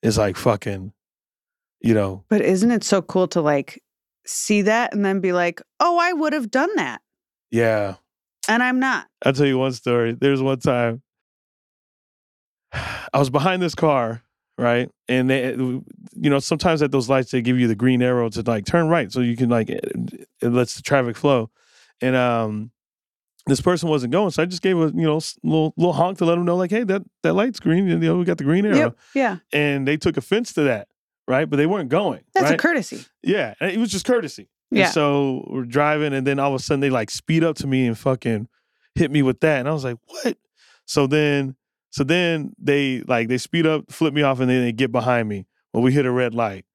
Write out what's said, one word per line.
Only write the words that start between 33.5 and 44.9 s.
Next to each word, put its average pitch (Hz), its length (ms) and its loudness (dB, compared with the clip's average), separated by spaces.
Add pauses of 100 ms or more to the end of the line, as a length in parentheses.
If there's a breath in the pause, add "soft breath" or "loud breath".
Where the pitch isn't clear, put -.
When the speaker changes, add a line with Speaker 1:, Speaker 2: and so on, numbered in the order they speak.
Speaker 1:
And 170 120 -2
it 185 80 -4
was 226 120 -2
just 185 140 -6
courtesy. 165 440 -2 (220)
And 226 80 2
Speaker 2:
Yeah. 185 100 6
Speaker 1:
so 143 600 0
we're 131 140 -4
driving, 147 480 0
and 135 120 -2
then 139 140 0
all 139 160 0
of 127 40 -2
a - 40 -10
sudden 143 160 0
they, 139 100 2
like, 117 220 -2
speed 160 320 0
up 165 140 0
to - 100 -6
me 131 180 2
and 117 120 0
fucking 117 500 -2 (480)
hit 151 160 2
me 147 100 4
with 131 200 2
that. 151 180 2
And 127 100 -4
I 160 40 0
was 147 100 -4
like, 123 140 -6 (100)
"What?" - 300 -6 (500 soft breath)
So 143 180 2
then, 143 500 0 (360)
so 143 120 -2
then 165 540 0
they, 139 500 0
like, 117 200 0
they 127 100 0
speed 160 300 0
up, 156 240 -2
flip 156 220 0
me 147 100 2
off, 135 160 2
and 127 100 2
then 127 140 2
they 120 80 0
get 117 200 -2